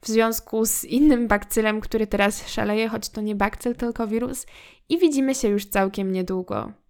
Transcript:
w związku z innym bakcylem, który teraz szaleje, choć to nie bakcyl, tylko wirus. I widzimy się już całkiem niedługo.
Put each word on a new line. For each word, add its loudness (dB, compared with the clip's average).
w -12
związku 2
z -2
innym 4
bakcylem, 0
który -2
teraz 0
szaleje, 0
choć -6
to -8
nie -2
bakcyl, -2
tylko -4
wirus. -4
I 2
widzimy 2
się 0
już 2
całkiem -2
niedługo. -4